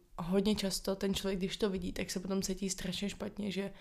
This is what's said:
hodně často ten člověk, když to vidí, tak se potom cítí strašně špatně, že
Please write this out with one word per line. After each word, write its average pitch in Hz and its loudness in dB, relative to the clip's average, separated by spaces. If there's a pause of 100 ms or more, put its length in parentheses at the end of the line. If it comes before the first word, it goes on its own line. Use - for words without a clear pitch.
(180)
hodně 190 4
často 196 0
ten 196 2
člověk, 196 0
když 185 -2
to 214 2
vidí, 185 -2
tak - -2
se 190 -2
potom 190 0
cítí 190 -2
strašně 180 -2
špatně, 202 -4
že 196 -2